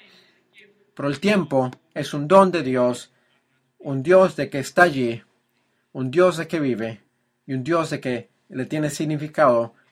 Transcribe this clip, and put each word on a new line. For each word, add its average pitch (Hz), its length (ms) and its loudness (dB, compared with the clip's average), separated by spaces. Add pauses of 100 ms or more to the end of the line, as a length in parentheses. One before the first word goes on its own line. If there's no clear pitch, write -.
(960)
Pero 143 140 -6
el 139 120 -4
tiempo 143 500 0 (240)
es 147 180 -8
un 147 160 -4
don 190 220 6
de 175 120 -2
Dios, 123 500 -2 (680)
un 135 240 -6
Dios 185 340 4
de 143 140 -6
que 143 80 -6
está 156 240 0
allí, 127 400 0 (680)
un 131 180 -6
Dios 170 260 2
de 160 120 -8
que 165 120 -4
vive 113 420 -4 (440)
y 139 80 -8
un 131 80 -4
Dios 160 280 -2
de 147 100 -6
que 123 300 -6 (180)
le 127 180 -8
tiene 151 240 -2
significado 147 840 0 (160)